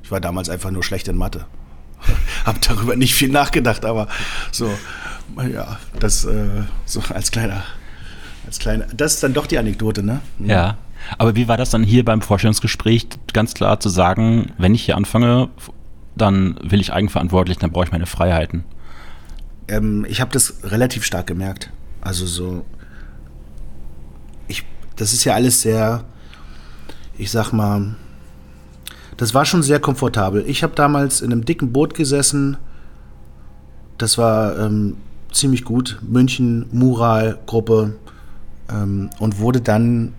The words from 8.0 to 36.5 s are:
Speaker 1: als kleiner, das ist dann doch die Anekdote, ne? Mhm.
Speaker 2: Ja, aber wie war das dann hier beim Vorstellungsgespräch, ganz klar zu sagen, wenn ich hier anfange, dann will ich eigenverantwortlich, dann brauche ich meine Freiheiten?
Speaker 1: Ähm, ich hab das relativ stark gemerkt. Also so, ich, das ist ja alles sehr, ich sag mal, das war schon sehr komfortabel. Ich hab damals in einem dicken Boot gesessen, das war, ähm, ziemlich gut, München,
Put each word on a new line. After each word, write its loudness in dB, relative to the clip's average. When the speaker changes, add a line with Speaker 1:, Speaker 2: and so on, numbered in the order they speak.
Speaker 1:
als -10
kleiner, 0
das 0
ist -4
dann 2
doch 0
die 0
Anekdote, 0
ne? 0
Mhm. 0
Speaker 2:
Ja, 4
aber 4
wie 2
war 4
das 2
dann 6
hier 8
beim 4
Vorstellungsgespräch, 2
ganz 2
klar 2
zu 0
sagen, 4
wenn 6
ich 2
hier 2
anfange, 4
dann 4
will 4
ich -2
eigenverantwortlich, 2
dann 0
brauche 2
ich -4
meine 0
Freiheiten? 0
Speaker 1:
Ähm, 0
ich -2
hab -2
das 0
relativ 0
stark -2
gemerkt. -6
Also -2
so, -6
ich, -8
das -2
ist 0
ja 4
alles 4
sehr, 0
ich -6
sag 0
mal, 0
das -2
war 6
schon 2
sehr 4
komfortabel. 2
Ich -2
hab -2
damals 4
in -2
einem 0
dicken 0
Boot 2
gesessen, 2
das 0
war, 4
ähm, 0
ziemlich 2
gut, -2
München, 2